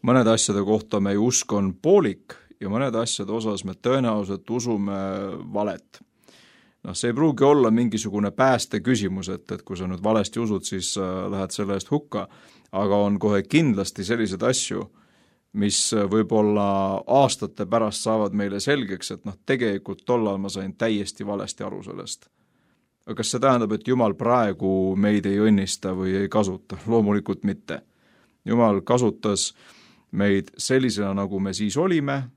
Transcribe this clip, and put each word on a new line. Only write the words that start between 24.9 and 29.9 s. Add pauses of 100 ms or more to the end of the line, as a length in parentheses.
meid
ei
õnnista
või
ei
kasuta?
Loomulikult
mitte. (680)
Jumal
kasutas (640)